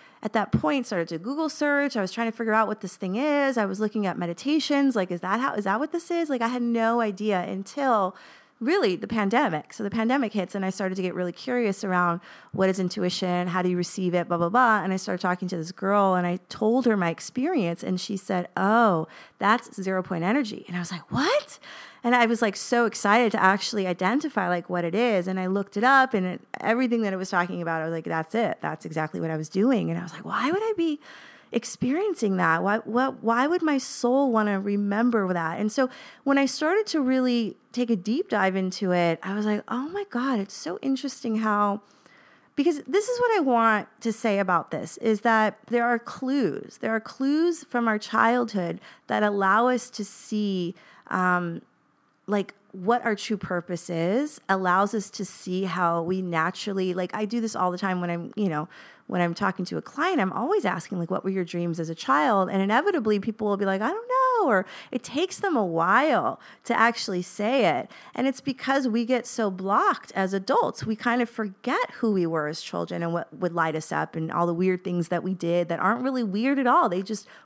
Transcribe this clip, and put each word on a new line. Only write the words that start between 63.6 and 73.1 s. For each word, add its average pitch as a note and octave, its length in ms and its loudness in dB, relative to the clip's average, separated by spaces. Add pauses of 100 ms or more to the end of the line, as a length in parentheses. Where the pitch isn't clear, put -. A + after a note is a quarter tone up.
like, F#3+ 160 0
"I A#3 80 0
don't A4+ 180 -6
know," B4+ 400 2
or G3 180 4 (240)
it - 140 -6
takes E4+ 340 -4
them F4+ 200 0
a G#3 80 2
while F3 720 2 (240)
to A#3+ 100 -2
actually A3 480 2
say A3 440 0
it. C#3 260 0 (240)
And B3 100 -2
it's C4+ 140 -2
because C4 480 -2
we A#3 160 0
get A#3+ 240 0
so G#3+ 240 -2
blocked G#3 640 0
as F#3+ 180 0
adults. C4 520 0
We A3 100 -2
kind B3 260 0
of A#3 80 -2
forget A#3+ 680 -4
who A3 140 2
we F3+ 120 2
were D#3+ 220 0
as D#3+ 140 -6
children E3+ 420 -6
and E3+ 80 -2